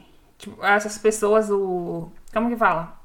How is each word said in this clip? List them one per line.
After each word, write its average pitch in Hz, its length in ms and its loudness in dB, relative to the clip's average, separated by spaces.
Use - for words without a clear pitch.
tipo, - 260 -14
essas 208 340 2
pessoas, 214 520 2
o, 175 600 -2
como 233 180 -2
que 240 60 -2
fala? 175 500 0